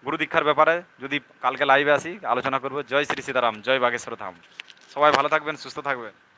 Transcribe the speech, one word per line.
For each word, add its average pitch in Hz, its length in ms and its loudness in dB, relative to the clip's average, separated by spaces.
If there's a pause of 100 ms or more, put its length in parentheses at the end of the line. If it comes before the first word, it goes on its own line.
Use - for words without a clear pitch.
গুরু 151 120 -4
দীক্ষার 156 260 0
ব্যাপারে 156 380 4 (180)
যদি 135 200 -4 (220)
কালকে 135 240 0
লাইভে 139 260 6
আসি, 160 340 0
আলোচনা 123 340 0
করব। 135 240 -8
জয় 139 220 0
শ্রী - 160 -4
সীতারাম, 120 400 -2
জয় 131 180 0
বাগেশ্বর 117 360 -2
ধাম। 98 180 -12 (600)
সবাই 147 180 4
ভালো 139 180 2
থাকবেন, 151 260 -2
সুস্থ 135 240 -12
থাকবেন। 127 580 -8